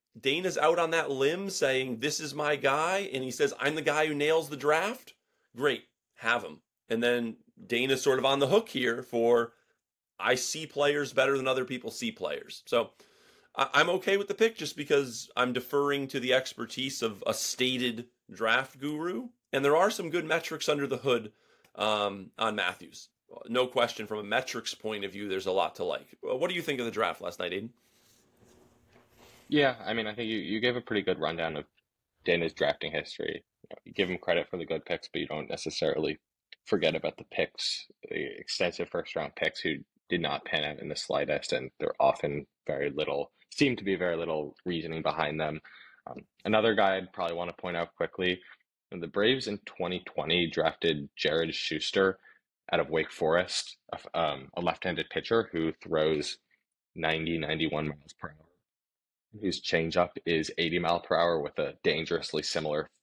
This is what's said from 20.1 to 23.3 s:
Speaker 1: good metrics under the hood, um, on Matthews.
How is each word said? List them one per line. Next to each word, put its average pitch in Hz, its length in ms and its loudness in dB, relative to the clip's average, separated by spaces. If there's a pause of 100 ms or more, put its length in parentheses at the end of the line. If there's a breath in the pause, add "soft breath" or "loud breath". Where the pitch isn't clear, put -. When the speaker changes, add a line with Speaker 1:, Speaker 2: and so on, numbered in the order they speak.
Speaker 1:
good 165 160 -2
metrics 160 420 -2
under 143 180 2
the 131 120 -2
hood, 117 340 0 (420 soft breath)
um, 104 640 0
on 107 160 2
Matthews. 92 540 -4 (400)